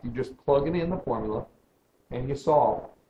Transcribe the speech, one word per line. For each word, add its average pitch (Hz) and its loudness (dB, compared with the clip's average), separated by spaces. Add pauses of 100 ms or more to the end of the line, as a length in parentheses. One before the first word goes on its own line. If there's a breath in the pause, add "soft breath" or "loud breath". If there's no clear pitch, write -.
You 120 -8
just 127 -6
plug 143 4
it 170 0
in 170 0
the 185 -4
formula, 110 -4 (680)
and 127 -4
you 139 -4
solve. 139 2 (200)